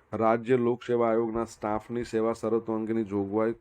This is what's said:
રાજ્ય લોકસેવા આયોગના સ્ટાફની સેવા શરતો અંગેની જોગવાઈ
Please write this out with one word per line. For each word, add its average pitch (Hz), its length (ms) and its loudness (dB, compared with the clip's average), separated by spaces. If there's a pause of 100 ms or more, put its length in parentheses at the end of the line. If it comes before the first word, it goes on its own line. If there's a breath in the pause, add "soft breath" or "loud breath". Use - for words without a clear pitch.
(120)
રાજ્ય 113 440 2
લોકસેવા 120 540 2
આયોગના 113 340 0
સ્ટાફની 113 600 -4
સેવા 113 280 0
શરતો 110 420 -2
અંગેની 110 300 -2
જોગવાઈ 101 560 0